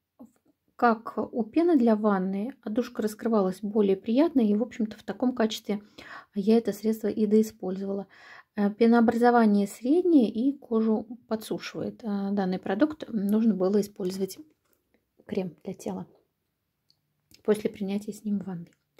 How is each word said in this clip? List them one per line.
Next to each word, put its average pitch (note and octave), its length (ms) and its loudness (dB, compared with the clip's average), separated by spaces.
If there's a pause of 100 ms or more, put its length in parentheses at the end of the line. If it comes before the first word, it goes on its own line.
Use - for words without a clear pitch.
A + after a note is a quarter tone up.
(760)
как A3 420 0
у A3 260 -4
пены E4 340 2
для A#3 180 4
ванны, G3+ 680 0
отдушка A3+ 380 -4
раскрывалась G#3+ 600 -2
более G3+ 360 0
приятно, C#4 420 0
и, G#3 160 4
в G#3+ 80 -2
общем-то, A3 340 -6
в - 60 -20
таком B3 320 -4
качестве A3 460 -4 (520)
я G#3 240 2
это A3+ 140 0
средство A3 360 -4
и G#3+ 200 0
доиспользовала. G3 800 -2 (480)
Э, G3+ 160 0
пенообразование A3+ 960 4
среднее D4 640 2
и C4+ 280 -2
кожу A3 480 0 (220)
подсушивает. G#3 760 -8
Э, G3+ 280 -4
данный F#3 280 -2
продукт, D4 500 -2
нужно G#3+ 440 2
было F#3+ 280 2
использовать F#3+ 580 -6 (840)
крем F#3+ 280 -6 (100)
для F#3+ 100 -12
тела F#3 340 -10 (1400)
после G#3 260 0
принятия G3+ 440 -6
с - 100 -20
ним G3+ 160 -4
ванны. F3 300 -10 (300)